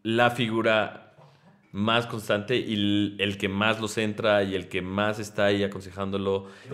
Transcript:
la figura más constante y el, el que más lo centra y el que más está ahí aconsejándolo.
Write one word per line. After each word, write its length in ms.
la 280
figura 800
más 340
constante 500
y 180
el, 460
el 180
que 120
más 300
lo 80
centra 560
y 120
el 140
que 120
más 380
está 260
ahí 180
aconsejándolo. 840